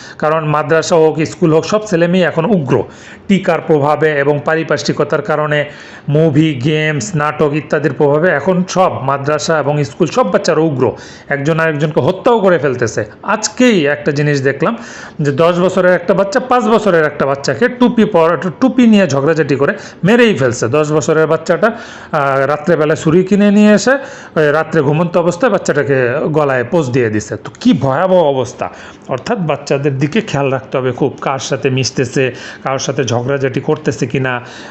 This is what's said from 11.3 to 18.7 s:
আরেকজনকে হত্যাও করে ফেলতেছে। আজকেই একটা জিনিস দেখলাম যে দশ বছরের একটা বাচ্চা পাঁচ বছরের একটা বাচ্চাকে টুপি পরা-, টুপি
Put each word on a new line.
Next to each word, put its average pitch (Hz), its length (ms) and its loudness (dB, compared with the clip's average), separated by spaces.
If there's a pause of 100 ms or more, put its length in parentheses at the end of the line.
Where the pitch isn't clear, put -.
আরেকজনকে 156 400 0
হত্যাও 185 400 0
করে 185 180 2
ফেলতেছে। 123 460 -2 (180)
আজকেই 214 640 0
একটা 147 260 -2
জিনিস 143 300 0
দেখলাম 147 340 -2 (440)
যে 143 120 0
দশ 170 280 2
বছরের 180 320 2
একটা 175 220 0
বাচ্চা 196 260 0
পাঁচ 247 240 0
বছরের 208 400 2
একটা 147 220 -2
বাচ্চাকে 139 420 -2
টুপি 240 360 2
পরা-, 170 460 2 (100)
টুপি 254 260 4